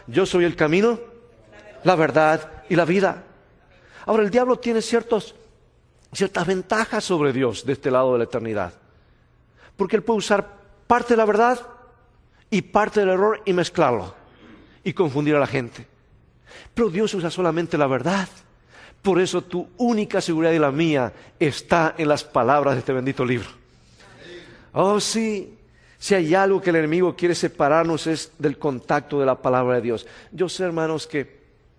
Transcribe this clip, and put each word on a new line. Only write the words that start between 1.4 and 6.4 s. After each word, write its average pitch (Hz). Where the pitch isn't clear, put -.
la 180
verdad 156
y 175
la 165
vida". 185
Ahora, 214
el 196
diablo 247
tiene 233
ciertos, 233
ciertas 185